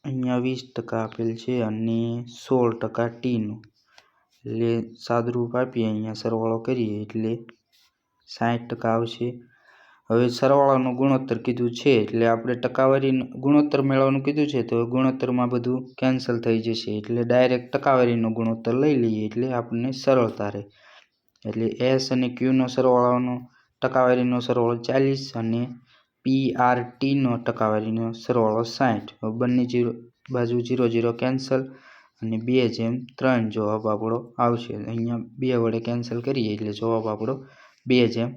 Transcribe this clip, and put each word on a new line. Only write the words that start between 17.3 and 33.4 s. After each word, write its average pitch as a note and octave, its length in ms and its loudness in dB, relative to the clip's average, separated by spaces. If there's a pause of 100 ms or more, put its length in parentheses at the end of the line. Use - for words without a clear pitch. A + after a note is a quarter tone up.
ટકાવારીનો B2 600 2
ગુણોત્તર A2+ 420 -2
લઈ C#3+ 220 2
લઈએ A2+ 300 0
એટલે A#2 240 -2
આપણને A#2+ 440 -4
સરળતા A#2 560 2
રહે. G#2 140 -10 (840)
એટલે A2 220 -4 (140)
એસ C3 300 2
અને B2+ 180 0
ક્યુનો C3 380 0
સરવાળાનો, B2 680 2 (460)
ટકાવારીનો B2+ 600 2
સરવાળો A#2+ 400 0
ચાલીસ C3+ 420 0 (120)
અને A#2 260 -2 (640)
પી C3+ 200 2 (120)
આર B2 240 4
ટીનો C#3 560 0
ટકાવારીનો A2 760 0
સરવાળો A2+ 520 2
સાઠ. A#2 480 -2
હવે - 180 -6
બંને B2 340 0
ઝીરો, A#2+ 260 0 (380)
બાજુ A#2+ 320 0
ઝીરો B2 260 0
ઝીરો A#2 260 2
કેન્સલ C3 480 -2 (540)
અને A2+ 220 -4
બે A#2 180 -2 (140)
જેમ A2+ 240 -2 (220)
ત્રણ B2 340 2